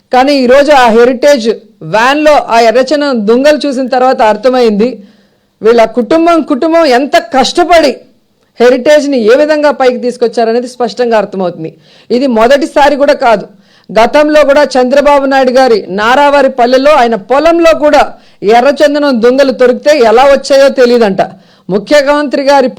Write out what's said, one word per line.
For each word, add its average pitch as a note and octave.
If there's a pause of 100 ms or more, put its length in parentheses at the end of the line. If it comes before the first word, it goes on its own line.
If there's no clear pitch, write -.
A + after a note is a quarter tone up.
(140)
కానీ C4 (100)
ఈరోజు C#4 (120)
ఆ - (120)
హెరిటేజ్ A#3+ (480)
వ్యాన్లో C#4+ (220)
ఆ - (120)
ఎర్రచందనం C4 (100)
దుంగలు C4+
చూసిన C4+ (100)
తర్వాత B3+ (100)
అర్థమైంది, A#3 (760)
వీళ్ళ A#3 (160)
కుటుంబం, E4 (140)
కుటుంబం D#4+ (120)
ఎంత C#4+ (200)
కష్టపడి D4+ (680)
హెరిటేజ్ని C#4 (140)
ఏ B3
విధంగా D4+
పైకి B3+
తీసుకొచ్చారనేది A#3
స్పష్టంగా A#3
అర్థమవుతుంది. F3+ (440)
ఇది C4 (120)
మొదటిసారి C#4
కూడా C#4+ (100)
కాదు, G#3+ (540)
గతంలో D4+
కూడా C#4+ (120)
చంద్రబాబు C#4
నాయుడు C4
గారి A#3+ (200)
నారావారి C4+
పల్లెలో C4 (100)
ఆయన A#3 (160)
పొలంలో E4 (140)
కూడా D4 (560)
ఎర్రచందనం C#4+
దుంగలు C4
దొరికితే B3+ (160)
ఎలా A#3+
వచ్చాయో C#4 (140)
తెలియదంట. A3+ (520)
ముఖ్యమంత్రి C#4+
గారి C4+